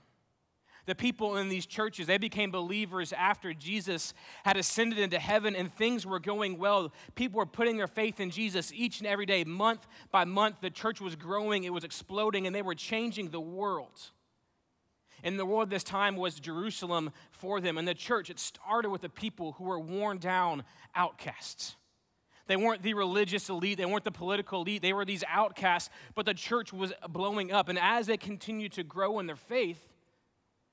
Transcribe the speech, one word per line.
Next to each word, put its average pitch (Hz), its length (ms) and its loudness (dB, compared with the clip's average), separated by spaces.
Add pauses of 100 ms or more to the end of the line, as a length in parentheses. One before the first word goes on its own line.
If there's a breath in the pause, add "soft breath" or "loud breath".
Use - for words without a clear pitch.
(880 loud breath)
The 185 80 -2
people 220 420 0
in 196 120 0
these 185 180 -2
churches, 190 400 -4
they 185 100 4
became 208 360 0
believers 185 600 -2
after 185 400 0
Jesus 170 640 -4 (300 loud breath)
had 196 120 4
ascended 220 440 2
into 180 180 2
heaven 208 380 2
and 180 180 -2
things 226 320 2
were 190 140 -2
going 202 380 -2
well. 190 340 4 (240 loud breath)
People 226 220 0
were 226 80 2
putting 233 300 2
their 202 120 0
faith 220 320 -2
in 185 100 -2
Jesus 185 420 -2
each 220 280 -2
and 214 80 -4
every 202 180 0
day, 190 160 4
month 208 420 2 (280 loud breath)
by 185 120 6
month. 202 360 2
The 185 100 -6
church 220 300 -4
was 175 160 -6
growing, 196 480 0
it 180 80 -4
was 165 100 -2
exploding, 202 640 -2
and 185 80 -2
they 202 80 -2
were 180 140 -4
changing 214 540 -4
the 165 100 -6
world. 175 720 -4 (1120 loud breath)
And 190 160 -2
the 190 60 -2
world 208 240 2
this 196 120 -2
time 196 320 2
was 180 240 -2
Jerusalem 165 720 -2 (220 loud breath)
for 196 280 -4
them. 165 180 0
And 170 100 0
the 175 60 0
church, 202 360 -2
it - 80 -12
started 220 520 0
with 190 100 -2
the 175 80 -6
people 170 440 -6
who 185 120 -12
were 180 160 -2
worn 190 380 -2
down 175 440 2 (320 loud breath)
outcasts. - 800 -4 (720 soft breath)
They 190 100 4
weren't 214 260 2
the 214 120 0
religious 196 540 2
elite. 185 300 0
They 180 80 2
weren't 202 180 0
the - 80 -2
political 196 500 -2
elite. 196 200 -4
They 185 100 4
were 202 120 0
these 190 240 -2
outcasts, 185 640 2 (240 loud breath)
but 202 120 -2
the 202 80 4
church 226 380 -2
was 190 200 -4 (160)
blowing 190 420 0
up. 190 180 4
And 180 80 0
as 202 300 4
they 220 100 2
continued 208 580 -6
to 180 100 -4
grow 190 340 0
in 185 80 -2
their 156 80 -6
faith, 180 540 -2 (840)